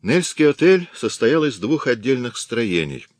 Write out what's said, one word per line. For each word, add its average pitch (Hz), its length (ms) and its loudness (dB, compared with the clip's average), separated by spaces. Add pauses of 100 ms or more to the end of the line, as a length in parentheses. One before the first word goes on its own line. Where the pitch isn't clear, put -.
Нельский 151 460 2
отель 175 460 4
состоял 127 500 0
из 127 140 -4
двух 139 280 -2
отдельных 123 500 -2
строений: 85 720 -4 (140)